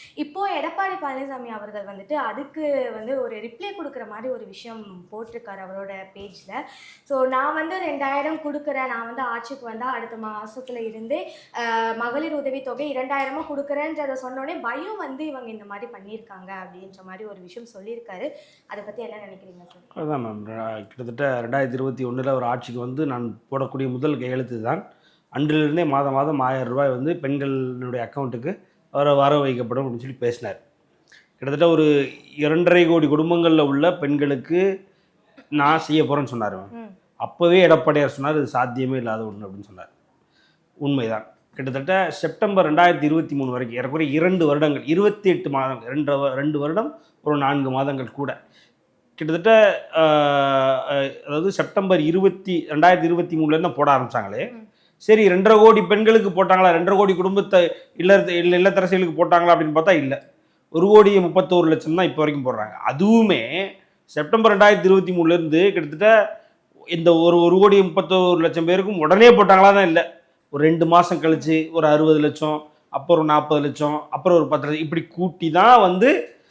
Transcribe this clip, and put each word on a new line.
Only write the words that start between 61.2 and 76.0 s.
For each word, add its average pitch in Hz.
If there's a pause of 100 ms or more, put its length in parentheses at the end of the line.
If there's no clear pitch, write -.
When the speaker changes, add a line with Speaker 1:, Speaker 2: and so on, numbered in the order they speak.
Speaker 2:
லட்சம் 160
தான் 180
இப்போ 151
வரைக்கும் 143
போடுறாங்க. 107 (160)
அதுவுமே 185 (340)
செப்டம்பர் 214
ரெண்டாயிரத்தி 202
இருபத்தி 185
மூணுல 170
இருந்து 170
கிட்டத்தட்ட 175 (460)
இந்த 170
ஒரு, 170
ஒரு 170
கோடியே 196
முப்பத்தோரு 180
லட்சம் 165
பேருக்கும் 185
உடனே 185
போட்டாங்களா 190
தான் 196
இல்ல. 165 (300)
ஒரு 143
ரெண்டு 165
மாசம் 170
கழிச்சு 160
ஒரு 160
அறுபது 151
லட்சம், 151 (220)
அப்புறம் 156
ஒரு 151
நாற்பது 151
லட்சம், 147
அப்புறம் 170
ஒரு 156
பத்து 147
லட்சம், 156
இப்படி 160
கூட்டி 170
தான் 220
வந்து. 196 (160)